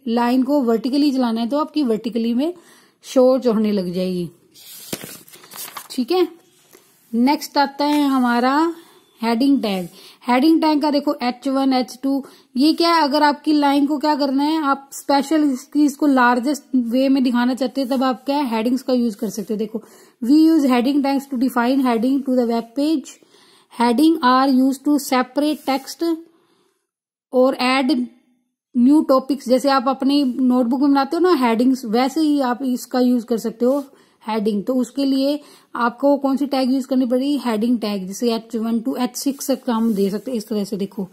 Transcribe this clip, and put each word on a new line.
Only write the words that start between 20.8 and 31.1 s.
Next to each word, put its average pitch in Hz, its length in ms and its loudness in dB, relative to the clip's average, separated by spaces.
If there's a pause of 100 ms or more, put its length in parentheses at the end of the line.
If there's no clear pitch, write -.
tags 269 280 -2
to 247 120 -4
define 254 440 0
heading 254 360 0
to 262 160 -2
the 240 120 0
web 233 280 -4
page। 294 380 -2 (580)
Heading 277 540 2
are 262 260 4
used 262 340 0
to 294 160 2
separate 277 640 -2
text 269 360 -4 (1300)
और 254 300 2
add 262 340 0 (800)
new 277 360 4
topics। 262 380 0
जैसे 254 200 2
आप 269 180 0
अपनी 269 360 0
notebook 247 580 0
में 285 100 4
बनाते 277 240 0